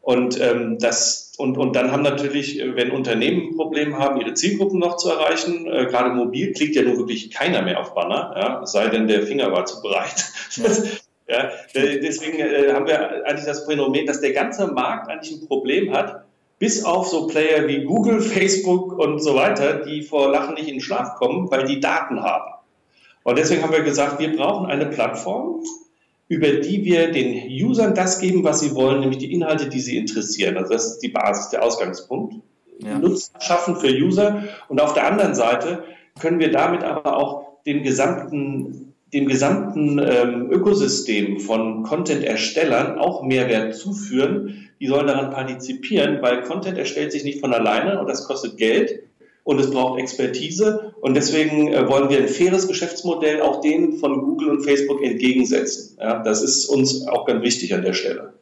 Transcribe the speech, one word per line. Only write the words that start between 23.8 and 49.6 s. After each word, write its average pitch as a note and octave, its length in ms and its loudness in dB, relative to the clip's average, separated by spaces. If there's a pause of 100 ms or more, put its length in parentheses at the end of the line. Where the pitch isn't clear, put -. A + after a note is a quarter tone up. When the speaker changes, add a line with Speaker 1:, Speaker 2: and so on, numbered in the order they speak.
Speaker 1:
gesagt, C#3+ 400 0
wir D#3 160 -2
brauchen F#3 300 0
eine C#3+ 180 0
Plattform, A3+ 800 -4 (640)
über D#3 180 2
die E3 380 0
wir E3 260 4
den B2 340 -2
Usern G3+ 480 2
das F#3 260 0
geben, F3+ 260 2
was D3+ 160 2
sie C#3 120 0
wollen, C3+ 280 4
nämlich C3 160 0
die - 160 -6
Inhalte, D#3 340 0
die C3 140 -4
sie B2 160 -4
interessieren. G#2 580 -2
Also F#2 160 -2
das A2+ 220 -2
ist - 60 -14
die A#2+ 100 -6
Basis, - 400 -2
der A2 120 -2
Ausgangspunkt. A2+ 720 -4 (440)
Speaker 2:
Ja. C#3 180 -6
Speaker 1:
Nutzen - 440 0
schaffen F3 340 0
für - 140 0
User. F#3 540 2 (260)
Und C#3+ 100 0
auf D3+ 140 2
der - 140 2
anderen F#3+ 280 2
Seite B2 480 0 (380)
können E3 180 2
wir D3+ 140 2
damit E3+ 320 0
aber C#3+ 320 -2
auch C#3 300 -2 (180)
dem C#3+ 180 -2
gesamten, C#3 1080 -4 (200)
dem C#3 140 2
gesamten, C#3+ 720 2
ähm, B2 520 2
Ökosystem G#2+ 880 2
von A2 440 -2
Content-Erstellern C#3+ 1160 0
auch D#3 240 0
Mehrwert A#2+ 500 0
zuführen, G3 920 -2 (120)
die C#3 80 -6
sollen C#3+ 200 2
daran C3+ 240 0
partizipieren, C3+ 880 -2
weil B2 220 2
Content F#3 340 -6
erstellt - 340 -4
sich C#3 120 -6
nicht C#3 160 -6
von B2+ 140 -2
alleine A#2 460 0
und - 80 -4
das - 180 -6
kostet - 320 -8
Geld A2+ 460 0 (400)
und C3+ 160 2
es C3+ 120 2